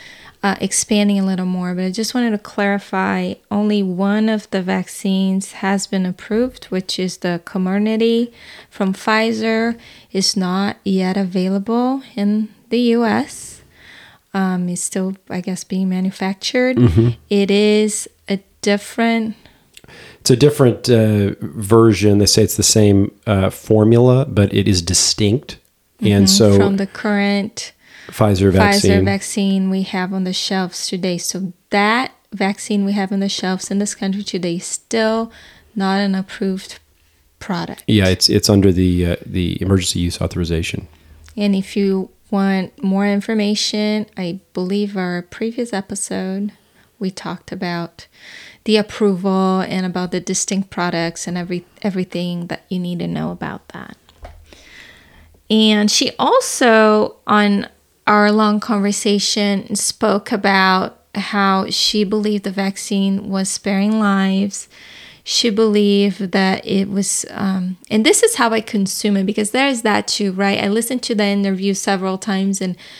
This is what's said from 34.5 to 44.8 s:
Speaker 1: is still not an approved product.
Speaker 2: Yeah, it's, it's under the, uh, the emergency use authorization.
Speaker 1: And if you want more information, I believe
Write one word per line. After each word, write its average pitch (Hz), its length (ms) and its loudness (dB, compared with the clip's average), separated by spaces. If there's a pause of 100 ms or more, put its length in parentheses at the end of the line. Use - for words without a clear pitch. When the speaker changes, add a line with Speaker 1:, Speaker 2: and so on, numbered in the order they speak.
Speaker 1:
is 185 80 -8
still 226 680 -2 (440)
not 196 260 0
an 196 140 0
approved 190 640 -6 (600)
product. - 480 -8
Speaker 2:
Yeah, 101 220 2
it's, 92 220 0
it's 107 180 2
under 98 240 6
the, 90 400 2
uh, - 40 -2 (100)
the 90 340 -4
emergency 92 400 0
use 87 220 -4
authorization. 85 640 -4 (480)
Speaker 1:
And 208 180 0
if 190 220 -4
you 190 320 0 (220)
want 196 520 -2
more 196 240 0
information, 214 1000 -2 (100)
I 185 240 -6 (140)
believe 202 420 -4